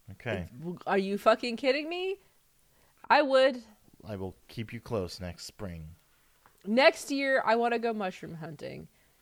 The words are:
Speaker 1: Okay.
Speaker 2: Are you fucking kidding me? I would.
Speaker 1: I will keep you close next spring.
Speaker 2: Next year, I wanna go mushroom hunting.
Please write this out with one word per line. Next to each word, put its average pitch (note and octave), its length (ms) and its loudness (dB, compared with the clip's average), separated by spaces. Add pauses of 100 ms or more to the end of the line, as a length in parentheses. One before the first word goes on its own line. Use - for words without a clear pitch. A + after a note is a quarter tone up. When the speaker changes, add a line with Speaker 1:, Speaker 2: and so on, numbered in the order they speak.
(120)
Speaker 1:
Okay. G2 360 -6 (380)
Speaker 2:
Are F#3+ 120 0
you G3 200 -2
fucking A3+ 400 4
kidding C#4+ 320 0
me? F#4 280 -4 (920)
I C#4+ 120 8
would. C4 420 4 (440)
Speaker 1:
I G#2+ 80 -6
will F#2+ 200 -6 (120)
keep A2 240 -10
you A#2 80 -10
close G2+ 400 -4
next F2 260 -10
spring. E2+ 420 -12 (800)
Speaker 2:
Next C4+ 460 4
year, C4+ 340 2
I A3 100 4
wanna A#3 240 2
go A3+ 140 -2
mushroom F#3+ 420 -8
hunting. D#3 520 -12 (340)